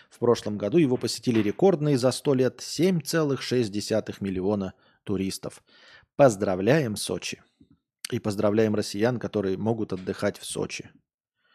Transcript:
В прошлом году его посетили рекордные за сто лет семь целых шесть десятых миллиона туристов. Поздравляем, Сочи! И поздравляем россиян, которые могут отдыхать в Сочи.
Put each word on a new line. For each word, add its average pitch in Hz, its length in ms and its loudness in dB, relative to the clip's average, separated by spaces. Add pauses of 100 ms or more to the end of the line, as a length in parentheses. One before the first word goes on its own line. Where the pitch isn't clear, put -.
В - 100 -20
прошлом 113 380 2
году 101 200 0
его 131 200 4
посетили 117 420 0
рекордные 147 580 2
за 123 140 2
сто 143 220 0
лет 127 280 0
семь 175 400 0
целых 147 400 -2
шесть 120 300 0
десятых 104 500 -4
миллиона 95 520 -2 (300)
туристов. - 600 -6 (520)
Поздравляем, 107 800 4
Сочи! - 460 -8 (680)
И 120 80 -2
поздравляем 107 560 2
россиян, 107 440 -2
которые 95 380 -2
могут 110 360 -4
отдыхать 95 440 -4
в - 80 -18
Сочи. - 440 -8 (640)